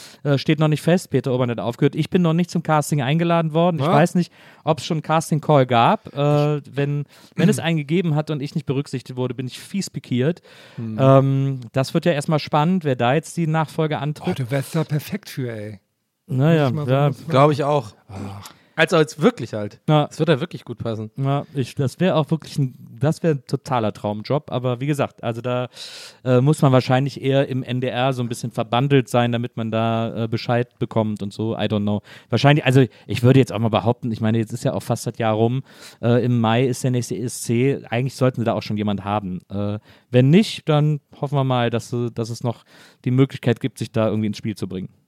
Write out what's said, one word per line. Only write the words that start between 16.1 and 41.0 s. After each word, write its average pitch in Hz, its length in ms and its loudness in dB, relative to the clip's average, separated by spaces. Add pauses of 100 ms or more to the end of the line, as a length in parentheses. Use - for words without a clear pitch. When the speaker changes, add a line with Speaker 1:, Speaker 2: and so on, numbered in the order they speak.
Speaker 1:
Naja, 143 440 2
Speaker 2:
Muss - 0 -
ich 120 60 -2
mal 147 100 -4
so 123 60 2
Speaker 1:
ja. 139 160 4
Speaker 2:
was 135 100 -2
machen? - 120 -10
Speaker 3:
Glaub 139 220 6
ich 147 120 -2
auch. 139 300 -2 (140)
Speaker 2:
Ach. 101 420 -14 (260)
Speaker 3:
Also 165 200 2
jetzt 151 260 2
wirklich 160 320 0
halt. 104 340 -8
Speaker 1:
Ja. 151 220 4
Speaker 3:
Es - 80 -18
wird 147 100 0
da 139 120 2
wirklich - 240 -10
gut 120 140 -12
passen. 110 380 -6
Speaker 1:
Ja, 139 380 -2
ich, 135 220 -4
das 135 240 -4
wär 175 160 2
auch 156 160 0
wirklich - 260 -6
ein, 131 160 -2 (240)
das 147 240 0
wär 170 80 2
ein 139 160 -2
totaler 120 460 -2
Traumjob, 107 580 -4
aber 123 300 -4
wie 139 60 -4
gesagt, 139 360 -4
also 117 180 -4
da, 123 280 -4 (560)
äh, 127 160 4
muss 147 200 4
man 139 120 6
wahrscheinlich 131 500 2
eher 135 240 2
im 131 160 -6
N 123 180 -4
D 127 60 -4
R 123 260 -2
so 123 80 -6
ein 120 80 -4
bisschen 117 220 -8
verbandelt 123 580 2
sein, 120 220 2
damit 120 260 -4
man 113 140 -4
da, 113 540 -2
äh, - 20 -4
Bescheid 120 540 -2
bekommt 107 420 -2
und 104 100 -8
so, 110 220 -4
I 101 120 -4
don't 107 160 0
know. 104 200 0 (280)
Wahrscheinlich, 139 340 4
also 131 200 6 (220)
ich 104 160 -6
würde 131 160 6
jetzt 123 140 2
auch 104 80 -4
mal 113 80 0
behaupten, 107 420 -2
ich 107 100 -6
meine, 113 180 0
jetzt 110 140 -4
ist 117 120 -10
ja 135 80 0
auch 98 100 -4
fast - 240 -6
das 120 120 -8
Jahr 110 160 0
rum, 117 280 0 (400)
äh, 120 220 2
im 123 160 2
Mai 113 260 2
ist 127 160 -4
der 131 80 0
nächste 123 240 -2
E 92 80 -6
S - 200 -8
C, 123 460 0
eigentlich 123 280 -2
sollten 127 240 0
sie 110 40 0
da 110 100 2
auch - 80 -2
schon 107 140 -4
jemand 101 280 -2
haben. 101 360 -4 (100)
Äh, 104 280 -4 (320)
wenn 127 200 4
nicht, - 380 2
dann 151 300 2 (220)